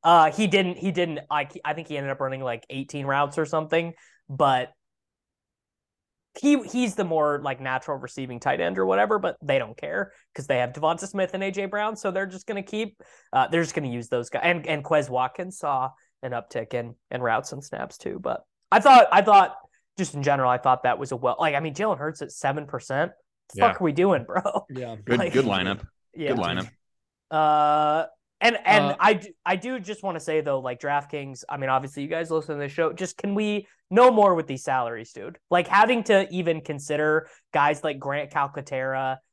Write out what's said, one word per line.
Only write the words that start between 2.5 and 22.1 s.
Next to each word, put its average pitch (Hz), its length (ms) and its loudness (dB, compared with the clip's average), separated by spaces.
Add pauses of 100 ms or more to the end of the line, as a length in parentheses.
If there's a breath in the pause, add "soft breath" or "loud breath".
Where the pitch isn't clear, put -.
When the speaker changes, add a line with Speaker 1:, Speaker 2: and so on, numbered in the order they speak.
Speaker 1:
eighteen 135 360 -8
routes 139 300 0
or 156 100 -2
something, 165 480 -2 (340 soft breath)
but 135 420 0 (1700)
he, 285 260 2
he's 240 300 -2
the 202 100 -2
more, 147 380 0
like, 135 180 -4
natural 131 360 -4
receiving 127 420 -10
tight 135 220 0
end 180 180 -2
or 190 60 2
whatever, 202 340 2
but 190 240 -4
they 143 160 2
don't 113 180 -4
care 190 360 -6 (220 soft breath)
'cause 143 120 -10
they 127 120 2
have 123 140 0
Devonta 165 360 -2
Smith 185 240 -2
and 190 100 -4
A 196 80 -4
J 196 140 -6
Brown. 208 320 -4
So 202 140 -4
they're 190 160 -4
just 190 200 -16
gonna 202 160 -6
keep, 214 380 -8 (320 soft breath)
uh, 131 160 2
they're 165 140 0
just 160 120 -4
gonna 147 140 -4
use 120 200 -8
those 120 200 -4
guys. - 160 -4
And, 170 220 0
and 147 180 -4
Quez 151 240 0
Watkins 127 500 -6
saw 135 320 -4 (320)
an 127 100 -8
uptick 117 420 -8
in, 120 200 -6 (160)
in 127 120 -6
routes 113 300 -2
and 143 120 -14
snaps - 320 -10
too. - 240 -10
But - 220 -6 (280)
I 214 100 6
thought, 254 300 10
I 190 120 6
thought 202 340 6 (400)
just 185 180 -6
in 143 80 -6
general, 139 280 2
I 123 80 2
thought 127 240 2
that 123 160 2
was 127 120 -8
a 131 60 -6
well, 123 240 0
like, 156 140 0
I 143 60 0
mean, 156 140 -6
Jalen 190 240 -2
Hurts 156 220 -8